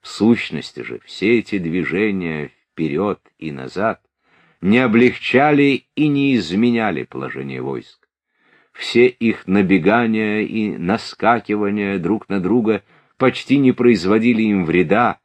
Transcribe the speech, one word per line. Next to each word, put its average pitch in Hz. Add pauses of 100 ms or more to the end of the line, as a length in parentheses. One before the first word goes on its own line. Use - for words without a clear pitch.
В -
сущности 101
же, 60
все 113
эти 101
движения 85 (200)
вперед 82 (180)
и 78
назад 85 (600)
не 101
облегчали 131 (100)
и 151
не 139
изменяли 104
положение 65
войск. 64 (640)
Все -
их -
набегания 104
и 107
наскакивания 104
друг 90
на 98
друга 107 (360)
почти 131
не 131
производили 113
им 101
вреда 90